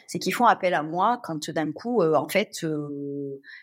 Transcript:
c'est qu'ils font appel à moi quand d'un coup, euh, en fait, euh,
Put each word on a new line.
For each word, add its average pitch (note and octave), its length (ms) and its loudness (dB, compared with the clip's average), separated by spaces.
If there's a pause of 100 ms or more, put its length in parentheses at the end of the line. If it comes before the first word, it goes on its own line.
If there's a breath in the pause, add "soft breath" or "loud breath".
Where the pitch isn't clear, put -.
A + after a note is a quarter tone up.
c'est F#3+ 120 -6
qu'ils F#3+ 140 -2
font A#3+ 120 4
appel F#3 280 4
à D#3+ 80 2
moi F3+ 400 0
quand D#3 280 -8
d'un D#3 240 -2
coup, A#3 280 0
euh, D#3+ 140 4
en D3 140 2
fait, G#3 340 -2
euh, C#3+ 800 -6 (220 loud breath)